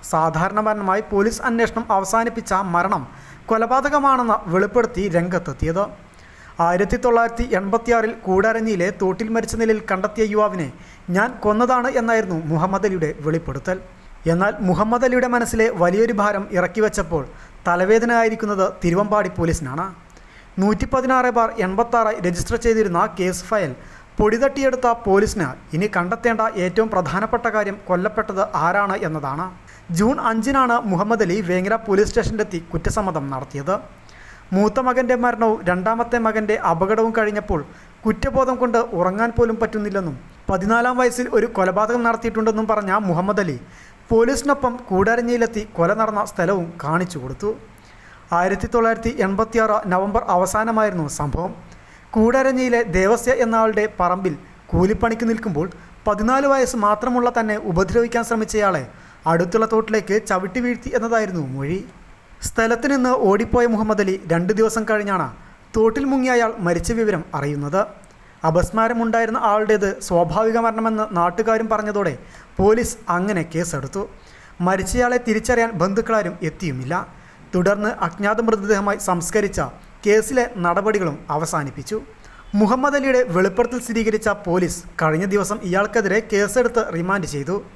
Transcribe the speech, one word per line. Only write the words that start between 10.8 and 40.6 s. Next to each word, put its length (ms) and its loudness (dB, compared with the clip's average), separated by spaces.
ഞാൻ 140 2
കൊന്നതാണ് 460 2
എന്നായിരുന്നു 360 0
മുഹമ്മദ് 360 0
അലിയുടെ 220 0
വെളിപ്പെടുത്തൽ. 520 -4
എന്നാൽ 200 2
മുഹമ്മദ് 400 2
അലിയുടെ 280 2
മനസ്സിലെ 320 2
വലിയൊരു 400 2
ഭാരം 240 0
ഇറക്കി 280 0
വെച്ചപ്പോൾ 380 -2
തലവേദന 540 4
ആയിരിക്കുന്നത് 460 0
തിരുവമ്പാടി 560 2
പോലീസിനാണ്. 480 -2
നൂറ്റിപ്പതിനാറ് 760 2
ബാർ 140 2
എൺപത്താറ് 480 0
രജിസ്റ്റർ 300 -2
ചെയ്തിരുന്ന 340 2
കേസ് 300 -2
ഫയൽ 240 -2
പൊടിതട്ടിയെടുത്ത 680 2
പോലീസിന് 440 2
ഇനി 120 0
കണ്ടെത്തേണ്ട 440 0
ഏറ്റവും 300 0
പ്രധാനപ്പെട്ട 520 -2
കാര്യം 220 -2
കൊല്ലപ്പെട്ടത് 560 0
ആരാണ് 320 2
എന്നതാണ്. 380 -4
ജൂൺ 200 4
അഞ്ചിനാണ് 460 2
മുഹമ്മദ് 360 2
അലി 120 0
വേങ്ങര 280 0
പോലീസ് 240 2
സ്റ്റേഷനിലെത്തി 500 -2
കുറ്റസമ്മതം 580 -2
നടത്തിയത്. 420 -6
മൂത്ത 320 2
മകന്റെ 360 2
മരണവും 340 2
രണ്ടാമത്തെ 560 0
മകന്റെ 300 0
അപകടവും 460 2
കഴിഞ്ഞപ്പോൾ 440 -2
കുറ്റബോധം 560 0
കൊണ്ട് 160 2
ഉറങ്ങാൻ 380 0
പോലും 240 2
പറ്റുന്നില്ലെന്നും 540 -4
പതിനാലാം 480 2